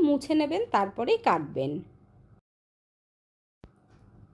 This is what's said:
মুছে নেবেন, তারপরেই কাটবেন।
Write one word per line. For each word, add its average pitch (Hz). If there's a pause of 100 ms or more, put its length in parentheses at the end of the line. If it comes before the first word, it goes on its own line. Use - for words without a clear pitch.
মুছে 285
নেবেন, 311
তারপরেই 226
কাটবেন। 151 (2500)